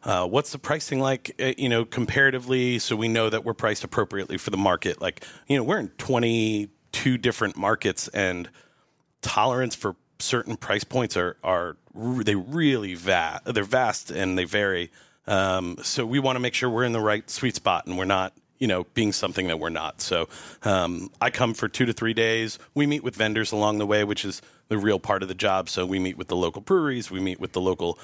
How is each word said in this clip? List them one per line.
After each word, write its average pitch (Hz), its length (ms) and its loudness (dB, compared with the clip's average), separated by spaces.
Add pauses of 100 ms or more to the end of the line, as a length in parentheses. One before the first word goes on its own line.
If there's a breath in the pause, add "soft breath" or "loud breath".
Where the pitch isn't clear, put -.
Uh, 90 240 2
what's 127 240 0
the 143 60 -10
pricing 147 420 -2
like, 135 400 -2
uh, 131 160 0
you 135 140 0
know, 117 160 4
comparatively, 127 920 2
so - 160 -2
we 110 120 0
know 113 220 2
that 110 160 0
we're 113 80 -2
priced 110 300 0
appropriately 98 560 -2
for - 100 -6
the 98 80 0
market? 92 420 2
Like, - 240 -4 (240 loud breath)
you 139 80 4
know, 127 80 2
we're 175 160 0
in 110 100 -6 (100)
twenty-two 117 1200 0
different 107 360 0
markets, 101 540 0
and 92 400 -2 (720 soft breath)
tolerance 123 540 0
for 95 200 -4 (240)
certain - 380 -2
price 104 260 -2
points 123 320 -2
are, 87 280 0
are 87 340 0 (180)
r-, 120 280 -2
they 104 120 4
really 117 600 0
va-, 85 500 0
they're 110 180 0
vast 113 480 0
and 92 260 0
they 92 80 0
vary. 95 460 -2 (360 soft breath)
Um, 95 560 0
so - 220 -2
we 123 140 0
wanna 131 200 0
make 123 140 -2
sure 127 160 0
we're 120 140 0
in 120 100 0
the 113 60 0
right 107 300 0
sweet - 260 -2
spot 87 300 0
and 90 120 -6
we're 92 80 0
not 92 280 2 (300)
you 120 60 2
know, 90 240 2
being 107 180 2
something 92 360 -2
that 82 120 -2
we're 80 80 -4 (160)
not. - 160 -8
So, 85 300 -2 (340 loud breath)
um, 90 560 0
I 113 100 2
come 117 240 0
for 107 140 -4
two - 180 2
to 117 60 0
three 113 220 -2
days. 113 440 0 (160 loud breath)
We 147 140 2
meet 147 160 0
with 123 100 -4
vendors 107 380 0
along 107 260 2
the 104 80 0
way, 104 200 4
which 104 180 -4
is 98 180 -6 (280 soft breath)
the 107 80 0
real 101 220 4
part 98 220 -2
of 95 60 -4
the 92 80 -6
job. 95 320 2
So 92 180 -2
we 95 140 0
meet 92 180 -2
with - 120 -10
the 90 80 0
local 87 240 0
breweries, 139 500 0
we 92 80 -6
meet 92 220 -2
with 95 100 -6
the - 80 -2
local, 90 440 0